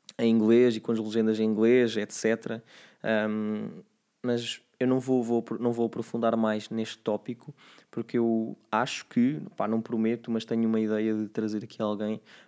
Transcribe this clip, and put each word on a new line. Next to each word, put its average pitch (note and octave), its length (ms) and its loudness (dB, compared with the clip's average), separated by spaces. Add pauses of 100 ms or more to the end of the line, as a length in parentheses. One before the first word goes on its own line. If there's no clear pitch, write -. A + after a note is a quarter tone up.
(200)
em A#2 100 4
inglês A2+ 460 6
e A2 40 -6
com - 120 -4
as A2+ 80 0
legendas A2 400 0
em A2 60 0
inglês, A2+ 520 4
et G#2 140 -4
cetera. A2+ 520 -4 (640)
Hum, G#2+ 540 -4 (420)
mas A#2+ 380 -4 (180)
eu B2+ 80 2
não C3 120 2
vou, B2+ 240 0
vou, A#2 200 0 (160)
não A#2+ 120 2
vou A#2 140 0
aprofundar A2+ 520 -2
mais G#2+ 320 -2
neste A2+ 300 -6
tópico, A#2 540 -6 (360)
porque A#2 280 -6
eu A2+ 400 0 (140)
acho A2+ 360 -2
que, C3 340 0 (140)
pá, G2+ 120 -2
não A2+ 140 0
prometo, A2+ 480 -2
mas A2+ 160 -4
tenho A2+ 220 0
uma A2 120 2
ideia A2 340 0
de G#2+ 140 -2
trazer G#2+ 360 -4
aqui - 180 -12
alguém G#2+ 400 -4 (260)